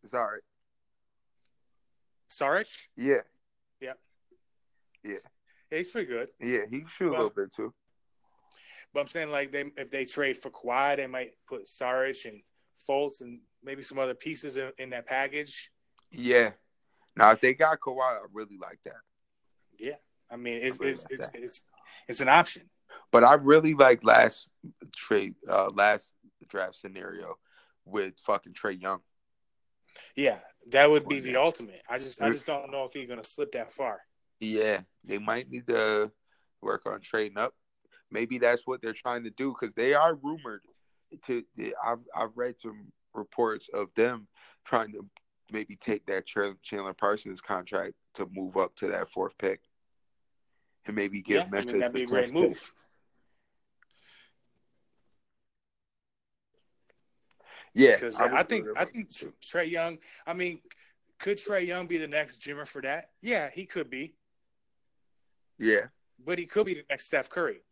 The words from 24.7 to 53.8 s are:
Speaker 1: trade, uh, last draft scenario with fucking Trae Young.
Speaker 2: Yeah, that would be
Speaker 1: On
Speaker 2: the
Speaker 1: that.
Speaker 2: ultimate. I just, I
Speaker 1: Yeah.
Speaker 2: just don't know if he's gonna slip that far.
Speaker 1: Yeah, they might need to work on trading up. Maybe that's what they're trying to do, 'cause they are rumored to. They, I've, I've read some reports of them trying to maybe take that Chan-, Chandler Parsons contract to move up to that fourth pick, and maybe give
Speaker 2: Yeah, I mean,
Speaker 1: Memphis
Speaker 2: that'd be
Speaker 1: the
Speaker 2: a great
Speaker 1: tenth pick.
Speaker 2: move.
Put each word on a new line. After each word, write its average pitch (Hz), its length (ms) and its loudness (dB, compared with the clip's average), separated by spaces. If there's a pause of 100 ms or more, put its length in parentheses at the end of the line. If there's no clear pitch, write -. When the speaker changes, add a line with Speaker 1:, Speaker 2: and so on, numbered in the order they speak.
Speaker 1:
trade, 98 400 -2 (140)
uh, 98 220 2
last 101 440 2 (340)
draft 95 280 -6
scenario 92 640 -14 (460)
with 95 300 -6 (100)
fucking 101 300 -4
Trae 95 260 -6
Young. 95 200 -4 (1120)
Speaker 2:
Yeah, 127 240 0 (340)
that 143 180 8
would 147 180 4
be 143 100 0
Speaker 1:
On 131 40 -10
Speaker 2:
the 127 100 -6
Speaker 1:
that. 127 80 2
Speaker 2:
ultimate. 123 480 -2
I 123 100 -4
just, 131 240 -10
I 139 40 2
Speaker 1:
Yeah. 139 60 4
Speaker 2:
just - 140 -4
don't 139 240 -6
know 135 140 -4
if 127 80 -12
he's 135 160 -10
gonna 117 160 -12
slip - 280 -8
that 117 200 -8
far. 117 280 -6 (400)
Speaker 1:
Yeah, 107 400 0 (240)
they 101 140 -6
might 113 300 -4
need 123 200 -12
to 110 420 2 (500)
work 104 260 -4
on 104 140 -6
trading 104 380 -4
up. 110 160 -4 (560)
Maybe 117 280 -4
that's 120 280 2
what 127 160 -6
they're 113 100 -6
trying 120 320 -6
to 113 60 -12
do, 135 240 -6
'cause 117 220 -6
they 127 180 4
are 160 220 6
rumored 139 460 -10 (640)
to. 120 180 -4 (120)
They, 107 160 -8 (100)
I've, 117 180 -4 (140)
I've 110 220 -6
read 123 240 -6
some 107 320 -16 (220)
reports 110 580 -4
of 101 220 -4
them 113 320 0 (400)
trying 113 260 -2
to 101 160 -14 (420)
maybe 107 260 -8
take 107 300 -4
that 95 200 -4
Chan-, 101 360 -4
Chandler 98 300 -8
Parsons 101 480 -2
contract 95 540 -4 (200)
to 101 180 -8
move 92 260 -6
up 92 180 0
to 95 120 -6
that 90 220 -4
fourth 95 280 -6
pick, 95 220 -2 (1300)
and 107 100 -8
maybe 101 260 -4
give 101 140 0
Speaker 2:
Yeah, 95 40 4
I 90 40 -2
mean, 95 80 -12
Speaker 1:
Memphis 110 280 -2
Speaker 2:
that'd 123 140 -2
be 131 60 -2
Speaker 1:
the 127 40 -2
Speaker 2:
a 120 60 -8
great 127 140 2
Speaker 1:
tenth 123 100 -10
pick. 165 140 4
Speaker 2:
move. - 240 -8 (4000)